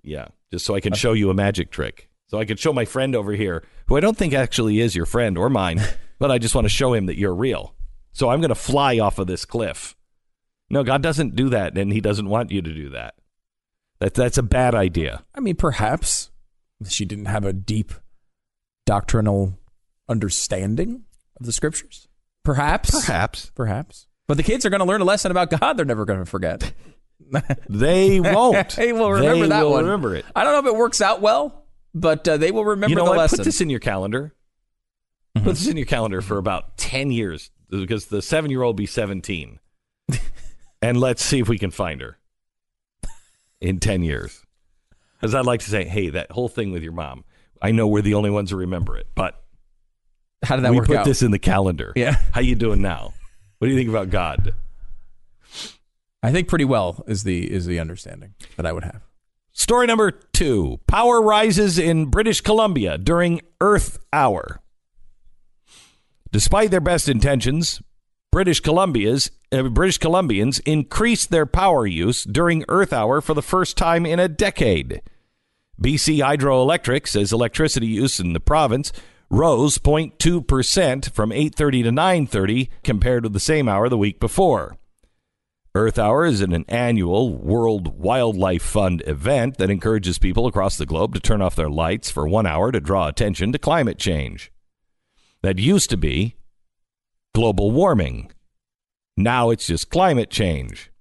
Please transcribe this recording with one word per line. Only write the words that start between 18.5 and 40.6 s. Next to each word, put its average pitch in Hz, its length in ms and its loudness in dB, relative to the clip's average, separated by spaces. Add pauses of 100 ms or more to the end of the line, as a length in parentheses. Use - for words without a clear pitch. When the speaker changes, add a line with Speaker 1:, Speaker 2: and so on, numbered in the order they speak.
Speaker 2:
doctrinal 101 720 0 (500)
understanding 110 960 -4 (360)
of 123 60 -14
the 117 60 -6
scriptures. - 560 -6 (360)
Perhaps. 147 480 0
Speaker 1:
Perhaps. 117 640 -2
Speaker 2:
Perhaps. 113 540 -6 (200)
But 147 100 0
the - 60 0
kids 247 220 0
are - 40 2
gonna 190 160 2
learn 196 160 0
a 180 40 2
lesson 196 260 0
about 175 180 0
God 254 280 0
they're 160 80 0
never 107 200 -2
gonna 95 200 -4
forget. - 520 -4
<laughs> - 60 -18 (840)
Speaker 1:
They 185 500 4
won't. 202 560 2
Speaker 2:
They 233 160 0
will 226 200 0
remember 165 320 2
Speaker 1:
They 160 60 2
Speaker 2:
that - 140 2
Speaker 1:
will 147 100 4
Speaker 2:
one. 160 120 2
Speaker 1:
remember 165 300 -2
it. 76 100 -8 (100)
Speaker 2:
I 208 80 0
don't 294 100 2
know 277 140 2
if 220 80 2
it - 20 -2
works 233 220 0
out 196 220 2
well, 262 440 0 (280)
but, 160 340 0
uh, 160 80 2
they 160 160 2
will 214 140 -2
remember 208 240 0
Speaker 1:
You - 80 4
know 175 80 2
Speaker 2:
the 180 60 4
Speaker 1:
what? 180 80 4
Speaker 2:
lesson. 160 180 4
Speaker 1:
Put - 80 -4
this - 160 0
in 160 80 0
your 123 100 -2
calendar. 107 540 -4 (1040)
Speaker 2:
Mm-hmm. 107 80 0
Speaker 1:
Put 185 100 2
this 175 120 -4
in 165 100 -2
your 131 80 -4
calendar 110 360 -2
for 101 160 -4
about 92 400 -6
ten 135 340 -4
years, 98 400 -6 (180)
because 98 380 -6
the 104 140 -4
seven-year-old 131 520 -2
will 98 40 -6
be 104 80 -4
seventeen. 92 760 -8 (500)
Speaker 2:
<laughs> 127 100 -4 (640)